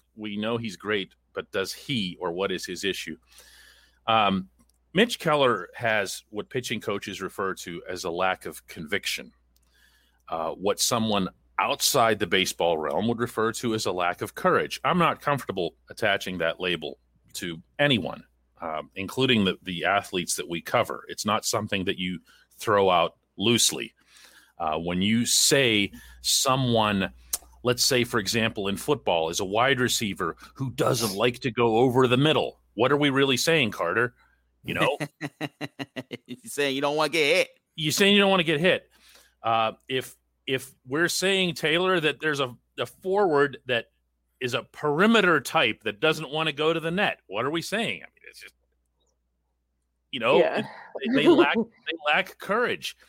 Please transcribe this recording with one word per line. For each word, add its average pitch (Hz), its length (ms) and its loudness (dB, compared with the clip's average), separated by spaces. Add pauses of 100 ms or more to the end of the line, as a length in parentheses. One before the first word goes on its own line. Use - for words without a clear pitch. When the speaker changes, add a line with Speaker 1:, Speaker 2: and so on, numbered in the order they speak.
(140)
Speaker 1:
we 107 220 -8
know 110 220 -2
he's 110 180 -8
great, 101 360 -4 (220)
but - 160 -8
does 95 220 -4
he, 98 480 -4
or 87 100 -4
what 95 220 -2
is 87 120 -6
his 90 200 -8
issue? 87 320 -4 (920)
Um, 101 420 2 (460)
Mitch 233 240 2
Keller 131 560 2
has 110 560 -2
what 104 200 -8
pitching 123 300 -6
coaches 101 400 -6
refer 95 340 -6
to 85 340 -12
as 92 160 -10
a 87 60 -4
lack 90 360 -2
of - 220 -14
conviction, 76 640 -6 (960)
uh, 82 220 -4
what 95 280 -2
someone 107 520 0 (280)
outside 113 600 2
the 98 80 -2
baseball 87 500 2
realm 78 300 0
would 117 100 -2
refer 113 360 -2
to 113 200 -4
as 110 120 -2
a 98 60 -2
lack 87 300 -2
of - 140 -10
courage. 127 480 0
I'm 160 140 2
not 156 220 2
comfortable 98 540 -2 (160)
attaching 98 480 -2
that 82 220 -2
label 80 380 -4 (360)
to 85 260 -8 (200)
anyone, 117 420 0 (380)
uh, 78 220 -6 (120)
including 107 500 0
the, 90 200 0
the 85 200 -6
athletes 95 520 0
that - 120 -8
we 85 120 -6
cover. 87 480 -2
It's - 180 -8
not 107 180 0
something 101 420 -4
that 95 120 -4
you 90 220 -6 (360)
throw 101 320 2
out 85 280 2 (200)
loosely. 110 580 0 (680)
Uh, 78 160 -2
when 87 260 -2
you 113 240 2
say 113 640 4 (320)
someone, 113 880 2 (520)
let's 123 200 2
say, 123 200 2
for 117 160 -2
example, 107 480 -2
in 101 80 -2
football, 90 540 0
is 87 100 -4
a 98 40 -2
wide 120 360 2
receiver 95 560 -2 (180)
who 131 160 -6
doesn't 117 460 0
like 123 240 0
to 131 100 -4
go 113 280 2
over 127 280 4
the 123 100 2
middle, 143 440 0 (140)
what 127 180 2
are 147 40 2
we 143 140 2
really 135 260 2
saying, 143 360 2
Carter? 101 420 -2 (500)
You - 100 -6
know? 120 220 0 (240)
Speaker 2:
<laughs> 151 200 -12 (840)
You're 123 180 -14
saying 135 320 -2
you 139 40 -4
don't 143 140 0
wanna 156 140 0
get 156 280 2
hit. 175 120 2 (260)
Speaker 1:
You're 151 160 -4
saying 202 240 4
you 202 60 6
don't 196 100 4
wanna 185 140 2
get 151 160 0
hit. 165 280 2 (540)
Uh, 113 300 0 (160)
if, 131 280 -6 (300)
if 131 260 -6 (140)
we're 156 220 0
saying, 185 460 0
Taylor, 175 440 0
that 151 220 0
there's 151 180 -2
a, 123 160 -2 (240)
a 120 80 -2
forward 160 800 2
that 120 200 0 (540)
is 127 140 -4
a 117 80 -2
perimeter 180 800 4
type 131 420 0
that 104 160 -4
doesn't 156 320 0
wanna 156 220 -2
go 156 200 0
to 165 80 -2
the 160 120 -4
net, 180 340 0
what 104 180 -4
are 139 60 -2
we 165 100 -4
saying? 185 420 -4
I 71 40 -20
mean, - 240 -20
it's - 100 -20
just, 101 140 -20 (1600)
you 131 80 -8
know, 131 180 4
Speaker 3:
Yeah. 160 220 2
Speaker 1:
it, 214 40 -4 (480)
they, 269 120 2
they 320 40 6
lack, 185 280 6
Speaker 3:
<laughs> - 0 -
Speaker 1:
they - 500 -6
lack 165 320 0
courage. 196 580 -4 (120)